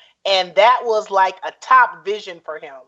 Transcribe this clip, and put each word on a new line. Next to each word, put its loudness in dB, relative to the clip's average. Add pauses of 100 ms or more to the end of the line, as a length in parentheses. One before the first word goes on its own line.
(260)
And -2
that 4
was, -4
like, 0
a -10 (100)
top 0
vision -10
for -14
him. -20 (120)